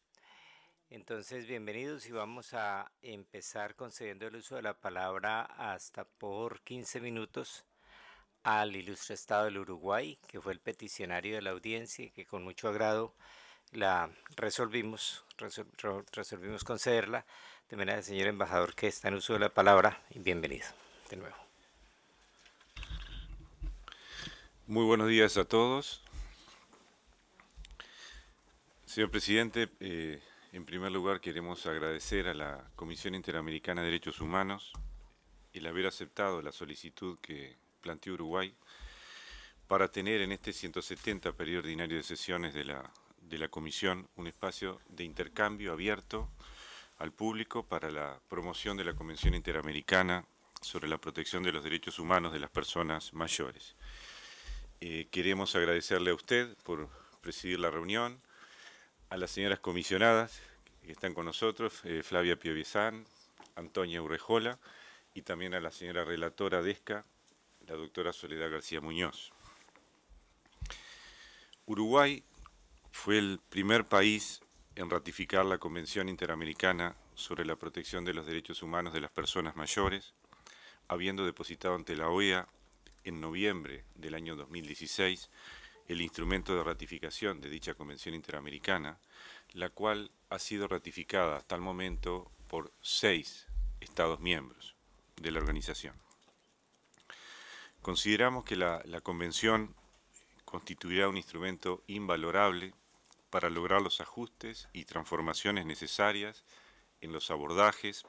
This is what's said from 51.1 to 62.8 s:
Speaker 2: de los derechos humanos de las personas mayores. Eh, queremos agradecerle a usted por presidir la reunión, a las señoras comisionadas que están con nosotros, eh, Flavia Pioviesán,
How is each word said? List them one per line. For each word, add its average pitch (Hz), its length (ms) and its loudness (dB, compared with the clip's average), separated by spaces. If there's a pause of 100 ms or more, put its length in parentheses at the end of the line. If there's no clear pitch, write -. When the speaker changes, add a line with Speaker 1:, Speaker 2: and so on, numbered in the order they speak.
Speaker 2:
de 90 80 2
los 78 120 -2
derechos 80 340 -4
humanos 85 360 4
de 78 60 -2
las 71 120 -8
personas 78 640 -2
mayores. 78 600 -4 (1080)
Eh, 82 300 -4
queremos 95 440 2
agradecerle 87 560 4
a 85 40 4
usted 120 480 2
por 76 260 -6 (320)
presidir 90 380 -4
la 85 120 2
reunión, 110 500 -2 (880)
a 95 80 -6
las 90 140 -2
señoras 98 280 0
comisionadas 104 800 4 (440)
que 80 80 -16
están 85 220 -4
con 85 120 -4
nosotros, 107 580 0
eh, 82 180 -2
Flavia 87 380 4
Pioviesán, 104 680 0 (500)